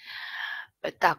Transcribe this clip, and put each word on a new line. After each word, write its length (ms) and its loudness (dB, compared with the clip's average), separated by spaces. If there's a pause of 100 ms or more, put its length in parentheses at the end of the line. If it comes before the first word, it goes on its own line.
(840)
Э, 100 -4
так, 260 4